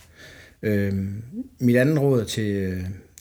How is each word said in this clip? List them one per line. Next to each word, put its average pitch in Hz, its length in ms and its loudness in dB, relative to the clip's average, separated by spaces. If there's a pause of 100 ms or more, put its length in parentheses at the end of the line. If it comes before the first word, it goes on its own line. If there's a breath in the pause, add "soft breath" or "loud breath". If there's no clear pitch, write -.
(600 loud breath)
Øh, 101 320 0 (680)
mit 120 160 4
andet 143 240 4
råd 135 260 2
til, 104 260 -2
øh, 95 320 -2 (380)